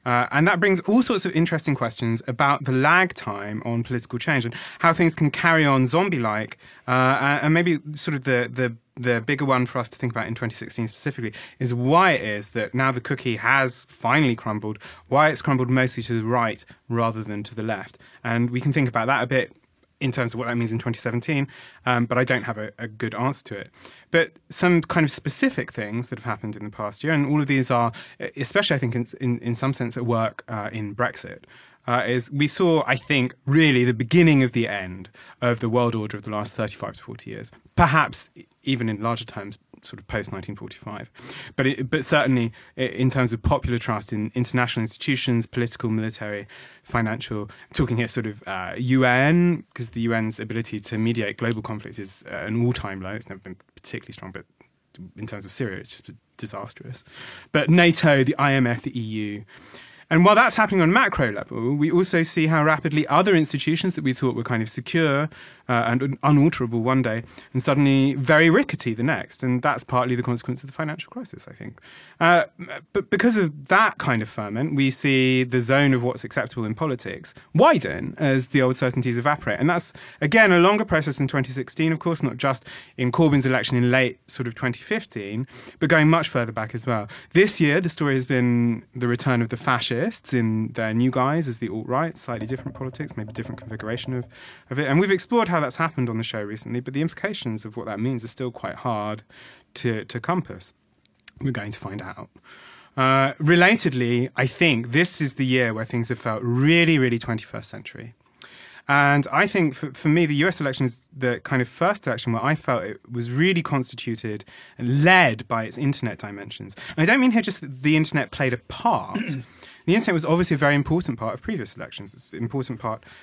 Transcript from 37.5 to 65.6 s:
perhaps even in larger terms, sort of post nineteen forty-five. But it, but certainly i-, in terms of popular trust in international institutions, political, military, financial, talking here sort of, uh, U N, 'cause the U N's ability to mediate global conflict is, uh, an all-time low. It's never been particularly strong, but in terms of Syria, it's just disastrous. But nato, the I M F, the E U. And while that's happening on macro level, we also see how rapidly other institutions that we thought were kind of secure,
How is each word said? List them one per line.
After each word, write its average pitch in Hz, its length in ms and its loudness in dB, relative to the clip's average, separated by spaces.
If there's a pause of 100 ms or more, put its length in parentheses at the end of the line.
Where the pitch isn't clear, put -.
perhaps 156 540 2 (340)
even 120 240 -2
in 107 140 -4
larger 113 240 -4
terms, 101 320 -14 (240)
sort - 180 -16
of 95 60 -20
post 107 260 -6
nineteen 98 240 -10
forty-five. 107 540 -16 (460)
But 131 100 0
it, 131 240 -2
but 151 160 -2
certainly 131 460 2 (260)
i-, - 20 -8
in 127 300 0
terms 120 240 0
of 113 80 -8
popular 127 340 0
trust 110 380 -6
in 104 200 -4
international 123 480 0
institutions, 117 640 -2
political, 120 460 -4
military, 107 560 -6 (380)
financial, 110 680 -4 (240)
talking 120 240 0
here 120 100 -2
sort 117 180 -4
of, 104 200 -10
uh, 92 320 -6
U 127 260 4
N, 156 600 4 (100)
'cause 113 160 -10
the 117 120 -8
U 113 120 0
N's 110 260 -2
ability 110 400 -6
to 110 160 -8
mediate 110 400 -2
global 113 240 -2
conflict 104 380 -12
is, 98 320 -14
uh, - 60 -10
an 110 280 -2
all-time 101 380 -4
low. 92 80 -10
It's 107 180 -12
never 95 120 -16
been 92 160 -16 (180)
particularly - 380 -14
strong, 92 200 -16
but - 140 -16 (720)
in 107 80 -10
terms 101 180 -12
of 95 60 -14
Syria, 101 300 -6
it's - 100 -14
just - 200 -16 (280)
disastrous. 107 640 -14 (480)
But 151 160 2
nato, 160 560 6
the 147 140 2
I 139 160 2
M 131 120 4
F, 117 140 -2
the 123 180 -8
E 117 40 -4
U. 107 420 -8 (640)
And 165 140 6
while 208 100 8
that's 240 200 6
happening 202 280 4
on 160 100 6
macro 190 400 2
level, 117 420 -4
we 147 160 2
also 175 320 2
see 160 240 0
how 160 160 4
rapidly 151 460 2
other 185 260 4
institutions 160 600 0
that 156 100 -6
we 131 80 2
thought 127 240 -2
were 117 80 -4
kind 113 180 0
of 107 60 -4
secure, 151 640 0 (360)